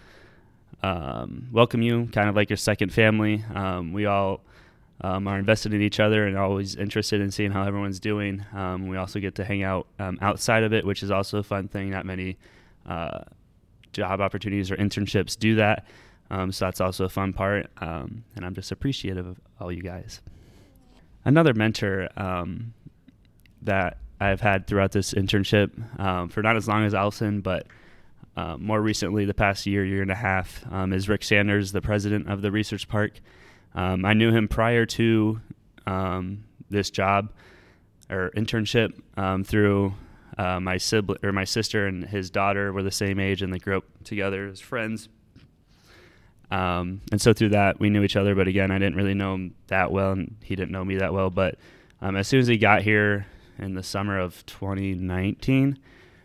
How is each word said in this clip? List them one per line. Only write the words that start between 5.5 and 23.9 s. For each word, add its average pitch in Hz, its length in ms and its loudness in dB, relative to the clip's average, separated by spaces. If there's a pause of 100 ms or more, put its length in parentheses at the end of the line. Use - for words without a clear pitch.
in 104 80 2
each 104 180 2
other 107 280 4
and 98 100 -2
always 98 380 -2
interested 104 460 -2
in 98 100 -2
seeing 101 200 -2
how 98 120 -2
everyone's 101 360 -4
doing. 101 540 -4
Um, 95 340 -6
we 92 100 -6
also 92 220 -6
get 95 160 -4
to 101 80 -6
hang 98 200 -2
out, 95 240 -2 (120)
um, 92 220 -6
outside 113 420 2
of 107 100 2
it, 101 120 2
which 98 160 -2
is 98 80 -6
also 98 300 0
a 101 40 -4
fun 98 240 -4
thing. 98 220 -6
Not 95 160 -6
many, 92 320 -6 (480)
uh, 82 360 -8 (720)
job 95 280 -2
opportunities 98 500 -2
or 90 60 -2
internships 101 600 0
do 110 180 4
that. 107 300 2 (440)
Um, 95 220 -2
so 95 140 -2
that's 92 160 -4
also 92 240 0
a 92 40 -4
fun 98 240 -2
part. 98 360 -2 (100)
Um, 82 440 -8 (120)
and 95 100 -10
I'm 92 80 -8
just 95 180 -10
appreciative 95 540 -4
of 92 140 -14 (200)
all 90 120 -8
you 87 100 -6
guys. 92 400 -12 (1040)
Another 151 280 6
mentor, 104 600 0
um, 92 580 -6 (920)
that 95 360 0 (200)